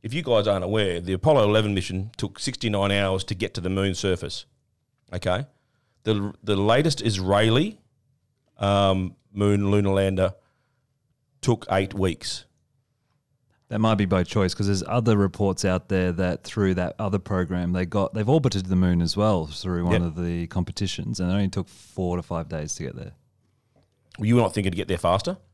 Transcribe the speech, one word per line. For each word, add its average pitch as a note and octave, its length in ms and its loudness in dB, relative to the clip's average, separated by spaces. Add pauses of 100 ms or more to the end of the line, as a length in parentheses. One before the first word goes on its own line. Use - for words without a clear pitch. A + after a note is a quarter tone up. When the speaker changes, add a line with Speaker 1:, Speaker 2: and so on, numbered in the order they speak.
Speaker 1:
if A2+ 120 -8
you D#3+ 100 -4
guys A2 240 4
aren't F#2+ 160 2
aware, F#2 380 0
the F2+ 100 -4
Apollo B2 320 4
eleven G#2 300 4
mission F#2+ 420 -4
took - 240 -8
sixty-nine G#2 500 -2
hours F#2+ 360 0
to G2 100 -6
get F#2+ 200 -6
to - 40 -4
the F2+ 100 -4
moon's F#2+ 300 -2
surface. F2 460 -4 (680)
Okay? F2+ 320 -4 (580)
The, G#2 380 -2
the G2+ 140 0
latest B2+ 460 2
Israeli, A2 800 2 (760)
um, G2 600 2 (160)
moon G2+ 380 2
lunar G2+ 180 2
lander F#2+ 460 2 (1040)
took - 280 0
eight F#2+ 240 0
weeks. - 520 -4 (1200)
Speaker 2:
That G#2+ 120 -4
might A2 160 4
be G2+ 100 2
by F2+ 180 2
choice F#2 300 0
'cause G2+ 140 0
there's F#2+ 200 0
other A2 300 2
reports G2 480 0
out F#2 240 0
there F#2 240 0
that F2+ 320 -2
through F#2+ 300 0
that F2+ 220 -2
other G2+ 220 -2
program, F2+ 540 -2
they F#2 120 0
got, F#2+ 280 -2
they've A2 160 -2
orbited A2 380 2
the F#2+ 100 2
moon F2+ 240 4
as E2+ 160 0
well F#2+ 300 2
through F2 360 -6
one F2 120 2
Speaker 1:
Yep. F2 80 2
Speaker 2:
of D#2+ 120 -4
the E2+ 320 -4
competitions, - 720 -6
and F2+ 100 -2
it F#2 40 0
only G2 160 0
took F2+ 180 -6
four - 480 -6
to F2 80 -4
five E2 240 -6
days D2+ 280 -8
to D#2 80 -10
get C2+ 120 -8
there. - 160 -14 (1080)
Speaker 1:
Were G#2 100 0
you A#2+ 100 6
not A2 160 4
thinking F#2+ 180 0
to E2+ 60 -6
get F#2+ 100 -4
there F2+ 100 0
faster? F#2+ 380 0 (180)